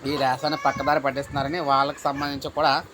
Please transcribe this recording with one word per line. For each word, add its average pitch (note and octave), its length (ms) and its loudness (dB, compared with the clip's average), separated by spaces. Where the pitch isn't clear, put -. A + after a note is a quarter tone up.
ఈ C#3+ 80 -2
రేషన్ని C3+ 500 0
పక్కదారి C#3+ 340 2
పట్టిస్తున్నారని, C#3 600 -2
వాళ్ళకి C#3 480 2
సంబంధించి C#3+ 420 -4
కూడా D3 240 4